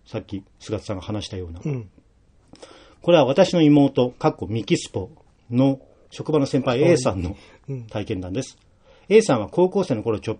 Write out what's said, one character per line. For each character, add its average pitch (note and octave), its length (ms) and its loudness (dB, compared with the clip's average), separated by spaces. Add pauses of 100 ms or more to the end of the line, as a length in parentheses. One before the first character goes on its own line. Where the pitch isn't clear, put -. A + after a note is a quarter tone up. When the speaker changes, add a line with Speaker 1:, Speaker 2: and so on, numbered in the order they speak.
Speaker 1:
さ - 140 -8
っ - 40 -8
き、 G2 200 -10 (160)
菅 G#2+ 200 -6
田 - 40 -14
さ G#2+ 100 -8
ん - 40 -6
が F2 40 -10
話 G#2 240 -8
し - 40 -14
た G2 80 -10
よ F2+ 100 -8
う E2 40 -14
な。 E2+ 120 -16
Speaker 2:
う D#3+ 60 -6
ん。 A#2+ 200 -8 (1120)
Speaker 1:
こ F3 100 0
れ F3 60 8
は C#3 80 6
私 F3+ 280 2
の F3 80 2
妹、 C#3 500 4
か - 180 -2
っ D3+ 60 -4
こ F2 120 -10
ミ A2 180 -6
キ E3+ 120 0
ス - 120 -8
ポ G2 220 -8 (400)
の C3+ 280 2 (300)
職 - 220 -8
場 D3+ 80 2
の C#3 60 2
先 C3+ 180 -2
輩 B2 160 0
Speaker 2:
か D3 60 4
わ - 40 6
い - 20 6
い。 - 20 6
Speaker 1:
A D3+ 40 4
さ B2 160 0
ん F#2+ 80 -4
の F2 140 -6 (320)
Speaker 2:
う C#3 60 -10
ん。 A#2+ 140 -12
Speaker 1:
体 G#2 180 -8
験 F#2 160 -6
談 F2+ 120 -10
で B2+ 100 -4
す。 - 140 -16 (520)
A G#3+ 120 8
さ D#3 140 2
ん A2 60 -2
は F#2+ 80 -8
高 F3+ 200 2
校 F#3+ 140 -2
生 B2+ 120 -2
の G#2 80 -6
頃 G#2+ 160 -2
ち - 100 -8
ょ - 40 -6
っ - 60 -8